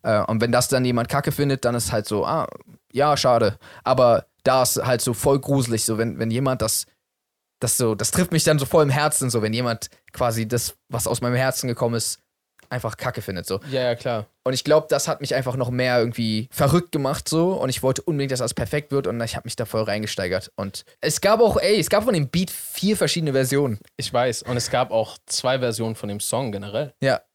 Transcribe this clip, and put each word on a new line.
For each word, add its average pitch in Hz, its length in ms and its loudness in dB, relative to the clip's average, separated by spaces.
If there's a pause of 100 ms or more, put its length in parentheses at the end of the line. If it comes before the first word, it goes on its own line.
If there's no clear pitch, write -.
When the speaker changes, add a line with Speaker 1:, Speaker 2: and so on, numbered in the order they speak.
Speaker 1:
äh, 110 160 4
und 110 200 0
wenn 117 100 0
das 123 160 2
dann 127 180 2
jemand 120 240 0
kacke 143 220 0
findet, 139 340 0
dann 120 100 2
ist 120 160 -2
halt 107 160 -2
so, 104 180 0
ah, 151 220 -2 (460)
ja, 143 240 4
schade. 117 400 4 (260)
Aber 123 440 6 (160)
da 127 200 4
ist - 220 0
halt 123 160 0
so 123 120 0
voll 139 260 2
gruselig, 123 460 0
so 113 120 0
wenn, 110 220 -2
wenn 113 120 -2
jemand 131 300 0
das, - 240 -2 (760)
das - 180 -2
so, 113 180 2
das 98 160 -2
trifft 180 200 0
mich 165 120 2
dann 156 160 4
so 135 60 -2
voll 160 180 4
im 143 60 4
Herzen, 147 400 0
so 117 120 0
wenn 107 120 0
jemand 117 360 -4 (240)
quasi 113 340 0
das, 120 280 -2 (140)
was 123 180 -4
aus - 140 -2
meinem 123 140 0
Herzen 127 320 0
gekommen 117 280 -2
ist, - 240 -4 (500)
einfach 117 280 -6
kacke 120 240 -6
findet, 92 240 -8
so. 98 140 -4 (100)
Speaker 2:
Ja, 131 140 -2
ja, 120 120 0
klar. 117 300 -6 (180)
Speaker 1:
Und 127 100 -2
ich 127 100 -4
glaub, 151 260 4
das 143 180 0
hat 156 140 -4
mich 139 140 -4
einfach 127 200 -2
noch 123 140 -2
mehr 123 300 2
irgendwie 117 520 0
verrückt 156 400 2
gemacht, 143 380 -4
so. 170 240 2
Und 131 160 -2
ich - 140 -4
wollte 131 200 0
unbedingt, 139 280 -2
dass 127 100 -4
alles 117 140 -4
perfekt 143 360 -4
wird 139 160 -2
und 117 140 -4
ich 113 140 -4
hab - 100 -8
mich 120 100 -10
da 117 100 -4
voll 110 180 -2
reingesteigert. 101 720 -4
Und 98 280 -8 (180)
es 151 200 -2
gab 214 200 4
auch, 214 160 6
ey, 196 220 4
es - 100 -2
gab 208 140 4
von 240 100 2
dem 147 160 0
Beat 175 220 -2
vier - 460 -2
verschiedene 156 360 0
Versionen. 131 460 0 (180)
Speaker 2:
Ich - 140 -8
weiß. 123 320 0
Und 123 140 -4
es - 140 -2
gab 127 200 0
auch 110 260 -2 (100)
zwei 131 320 0
Versionen 113 360 -2
von 104 140 -10
dem 101 100 -8
Song 120 320 -4
generell. 101 500 -6
Speaker 1:
Ja. 135 200 2 (140)